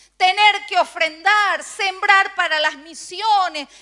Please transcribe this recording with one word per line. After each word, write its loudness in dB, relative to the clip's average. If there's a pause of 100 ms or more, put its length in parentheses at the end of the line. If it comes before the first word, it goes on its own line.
(180)
tener 2
que -2
ofrendar, 0
sembrar 0
para -2
las -2
misiones, -4 (140)